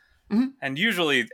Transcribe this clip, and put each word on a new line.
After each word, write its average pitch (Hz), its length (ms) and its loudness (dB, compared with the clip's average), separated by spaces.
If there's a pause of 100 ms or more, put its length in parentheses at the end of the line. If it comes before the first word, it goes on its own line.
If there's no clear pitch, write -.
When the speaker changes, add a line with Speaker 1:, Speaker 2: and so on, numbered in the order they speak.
(300)
Speaker 1:
Mm-hmm. 240 160 2 (140)
Speaker 2:
And 135 180 -6
usually 165 560 2